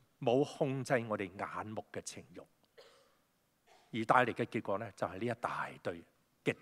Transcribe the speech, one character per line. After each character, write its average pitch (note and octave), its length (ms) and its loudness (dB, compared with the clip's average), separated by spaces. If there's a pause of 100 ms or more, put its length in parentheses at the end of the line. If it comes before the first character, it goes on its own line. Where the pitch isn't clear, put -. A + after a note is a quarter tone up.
(200)
冇 C3 240 6
控 C3+ 400 0
制 - 80 -4 (160)
我 G#2 100 0
哋 G2 180 -4
眼 F#2+ 300 -4
目 A2 260 -8
嘅 - 100 -8
情 - 220 -14 (100)
慾， F2+ 60 -16 (1500)
而 A2+ 120 -2
帶 B2+ 200 8
嚟 A2+ 80 0
嘅 A#2+ 140 -2
結 A2+ 160 -2
果 G2+ 160 -2
呢， G#2+ 180 -8
就 - 100 -2
係 F2 120 -6
呢 G#2+ 80 -2
一 A#2 140 -2
大 - 280 -4 (140)
堆 E2+ 200 -6 (420)
嘅 A2+ 180 0